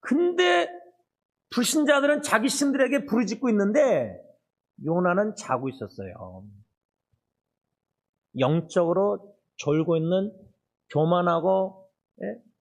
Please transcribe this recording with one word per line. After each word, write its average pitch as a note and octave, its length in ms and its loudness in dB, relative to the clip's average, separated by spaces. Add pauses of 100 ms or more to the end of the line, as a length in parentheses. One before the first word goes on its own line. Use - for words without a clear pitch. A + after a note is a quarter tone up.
근데 F4 680 2 (800)
불신자들은 C#4+ 720 2
자기 A3 260 0
신들에게 C4+ 580 0
부르짖고 A3 420 -2
있는데 G3+ 720 2 (640)
요나는 F3+ 520 0
자고 C3 320 -4
있었어요. F#2+ 760 -12 (1900)
영적으로 E3+ 960 0 (220)
졸고 D#3+ 400 0
있는 F#3 360 -2 (580)
교만하고, F3 960 0 (340)
예? A3 200 -10 (180)